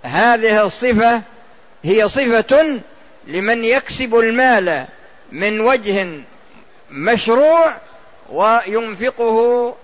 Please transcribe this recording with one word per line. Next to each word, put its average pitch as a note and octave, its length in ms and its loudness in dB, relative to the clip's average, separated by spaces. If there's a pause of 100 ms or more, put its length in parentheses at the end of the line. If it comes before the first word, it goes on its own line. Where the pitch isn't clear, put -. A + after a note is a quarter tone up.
هذه G#3+ 600 2
الصفة A#3 600 0 (640)
هي G#3 240 2
صفة B3+ 720 2 (460)
لمن G#3 380 -2
يكسب B3 500 -2
المال A3+ 720 2 (460)
من G#3 280 -4
وجه G#3 480 -2 (840)
مشروع A#3+ 840 2 (600)
وينفقه A3+ 1500 -2